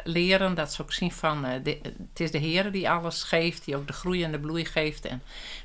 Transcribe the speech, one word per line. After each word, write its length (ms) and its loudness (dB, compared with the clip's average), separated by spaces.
leren. 520 4
Dat 180 -2
ze 80 -6
ook 120 -6
zien 180 0
van, 340 0
eh, 60 0
de, 200 0
het 360 -10
is 120 0
de 80 0
Heere 320 2
die 180 0
alles 340 0
geeft, 420 2
die 100 -2
ook 120 -2
de 60 -6
groei 300 0
en 80 0
de 80 -2
bloei 260 -2
geeft. 400 0
En 180 -6